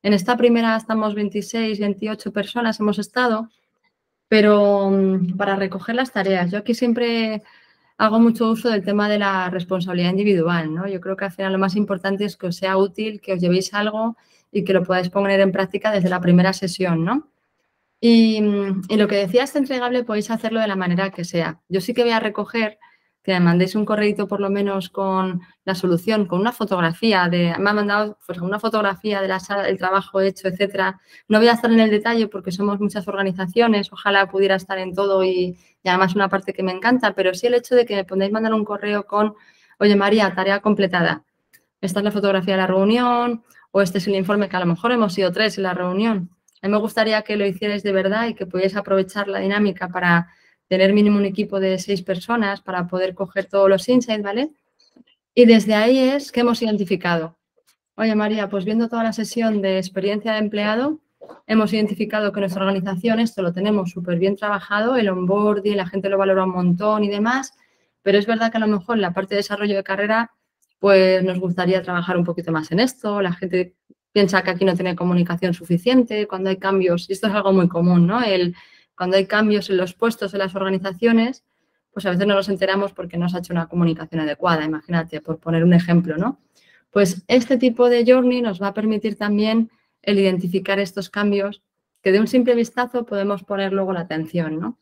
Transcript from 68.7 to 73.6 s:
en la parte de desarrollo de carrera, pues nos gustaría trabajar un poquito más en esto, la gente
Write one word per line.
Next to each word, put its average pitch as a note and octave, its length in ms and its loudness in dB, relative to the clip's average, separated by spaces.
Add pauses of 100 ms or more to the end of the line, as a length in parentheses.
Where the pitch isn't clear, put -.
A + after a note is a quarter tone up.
en G#3+ 60 2
la F3 120 -2
parte F#3+ 220 -4
de G3+ 40 2
desarrollo G3+ 360 -2
de G3 80 -2
carrera, G#3 480 -2 (480)
pues F#3 440 6
nos F#3 160 -2
gustaría F3+ 420 0
trabajar F3+ 360 -2
un F3 80 2
poquito E3+ 260 -6
más D#3+ 200 -4
en F3 80 0
esto, G#3+ 420 -2
la F3+ 120 -2
gente F3+ 420 -4 (360)